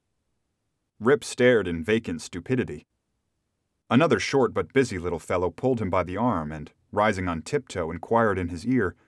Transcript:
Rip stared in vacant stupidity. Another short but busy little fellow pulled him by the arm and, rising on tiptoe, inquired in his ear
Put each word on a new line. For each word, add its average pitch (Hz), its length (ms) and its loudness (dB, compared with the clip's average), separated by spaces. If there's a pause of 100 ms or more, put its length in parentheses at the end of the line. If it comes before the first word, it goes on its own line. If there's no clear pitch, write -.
(1000)
Rip 131 240 2
stared 123 420 4
in 85 160 -4
vacant 95 400 0
stupidity. 85 640 -6 (1040)
Another 123 300 4
short 120 340 0
but 95 180 -4
busy 120 280 0
little 85 180 -4
fellow 90 320 -2
pulled 131 300 -2
him 95 100 -4
by 90 140 2
the 90 120 -8
arm 92 360 -2
and, 76 180 -12 (220)
rising 98 340 2
on 82 160 -4
tiptoe, 98 480 -4
inquired 101 480 0
in 87 80 -2
his 85 180 -8
ear 113 300 0 (140)